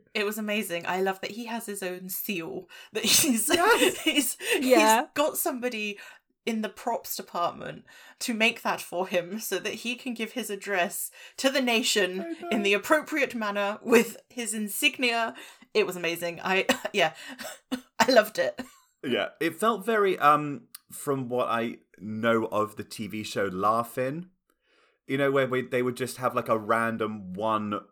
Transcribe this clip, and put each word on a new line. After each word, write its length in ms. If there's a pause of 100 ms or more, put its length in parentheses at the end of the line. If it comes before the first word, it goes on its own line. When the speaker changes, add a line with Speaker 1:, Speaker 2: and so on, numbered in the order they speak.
(140)
Speaker 1:
It 120
was 120
amazing. 500
I 140
love 180
that 120
he 160
has 180
his 180
own 240
seal 600 (240)
that 100
he's, 460
Speaker 2:
Yes. 480
Speaker 1:
<laughs> 60
he's, 340 (200)
Speaker 3:
Yeah. 440
Speaker 1:
he's 140
got 220
somebody 640 (460)
in 160
the 80
props 460
department 680 (360)
to 140
make 300
that 180
for 260
him 320
so 200
that 160
he 200
can 180
give 180
his 180
address 600 (260)
to 120
the 120
nation 600
Speaker 2:
I 20 (180)
know. 100
Speaker 1:
in 120
the 100
appropriate 640
manner 480
with 340 (120)
his 240
insignia. 840 (380)
It 120
was 100
amazing. 480
I, 220 (140)
<laughs> 140
yeah, 200 (460)
<laughs> 400
I 120
loved 280
it. 200 (440)
Speaker 2:
Yeah, 260 (100)
it 200
felt 260
very, 340
um, 440 (280)
from 380
what 200
I 280 (220)
know 460
of 300
the 80
T 240
V 160
show 220
Laugh-In, 800 (800)
you 100
know, 140
where 160
we, 140
they 200
would 160
just 200
have, 180
like, 140
a 80
random 760
one 460 (120)